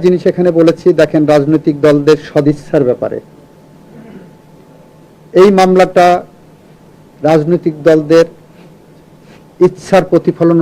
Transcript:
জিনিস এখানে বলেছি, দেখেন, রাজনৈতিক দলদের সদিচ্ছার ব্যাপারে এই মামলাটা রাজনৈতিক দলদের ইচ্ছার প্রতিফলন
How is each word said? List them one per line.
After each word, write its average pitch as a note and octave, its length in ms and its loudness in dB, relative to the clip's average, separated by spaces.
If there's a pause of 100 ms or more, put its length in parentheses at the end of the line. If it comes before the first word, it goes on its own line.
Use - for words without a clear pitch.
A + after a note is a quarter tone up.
জিনিস F3+ 220 0
এখানে F3+ 240 -2 (100)
বলেছি, E3 260 0 (140)
দেখেন, D#3 260 0
রাজনৈতিক D3+ 540 -2
দলদের D3 380 2 (120)
সদিচ্ছার D3 580 -2
ব্যাপারে A2+ 300 -6 (2250)
এই F#3+ 180 4
মামলাটা F#3 560 2 (1160)
রাজনৈতিক D#3+ 600 -2
দলদের D#3+ 440 2 (1400)
ইচ্ছার F3+ 440 -2
প্রতিফলন E3+ 520 0